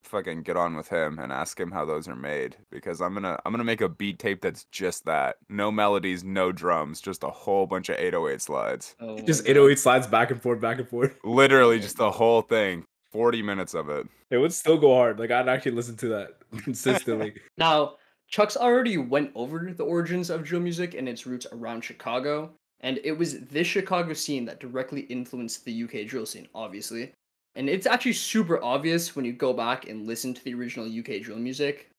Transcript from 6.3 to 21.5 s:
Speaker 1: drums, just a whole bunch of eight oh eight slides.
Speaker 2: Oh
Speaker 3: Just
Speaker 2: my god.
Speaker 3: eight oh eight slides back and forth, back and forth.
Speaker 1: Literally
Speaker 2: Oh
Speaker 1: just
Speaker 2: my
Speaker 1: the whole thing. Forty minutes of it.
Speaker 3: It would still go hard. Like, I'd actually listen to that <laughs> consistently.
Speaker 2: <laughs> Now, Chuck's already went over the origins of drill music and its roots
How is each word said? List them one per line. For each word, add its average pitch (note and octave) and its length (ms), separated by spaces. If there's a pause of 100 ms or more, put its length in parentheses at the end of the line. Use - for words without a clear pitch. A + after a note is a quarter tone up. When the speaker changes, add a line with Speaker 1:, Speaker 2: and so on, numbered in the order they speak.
Speaker 1:
drums, D#2+ 480
just F#2+ 240
a C#2 60
whole G2 360
bunch F#2 220
of F2 100
eight F2 160
oh E2 140
eight C2+ 140
slides. B1 580
Speaker 2:
Oh A2 200
Speaker 3:
Just D3+ 240
Speaker 2:
my - 40
god. B2+ 40
Speaker 3:
eight C#3 60
oh C#3 120
eight C#3 100
slides B2+ 260
back A#2 260
and A#2 100
forth, A#2+ 180
back A#2 200
and B2 100
forth. B2 340
Speaker 1:
Literally B2 540
Speaker 2:
Oh - 20
Speaker 1:
just G#2 180
Speaker 2:
my A#2 80
Speaker 1:
the G#2 60
whole A2+ 300
thing. G2+ 420 (300)
Forty A#2 300
minutes G2 320
of D2+ 160
it. D2 160 (240)
Speaker 3:
It A#2+ 60
would D3+ 140
still D#3+ 240
go D3 200
hard. A#2 240
Like, A2+ 100
I'd B2+ 180
actually C3 260
listen A#2 240
to A#2+ 100
that G#2 300 (140)
<laughs> A2 120
consistently. A#2 720 (120)
Speaker 2:
<laughs> - 120
Now, D3+ 380 (300)
Chuck's G#3 300
already A#3+ 400
went C3+ 380
over D#3+ 360
the E3+ 140
origins E3+ 460
of D#3+ 120
drill E3+ 180
music F3 340
and C3 120
its B2 200
roots B2 240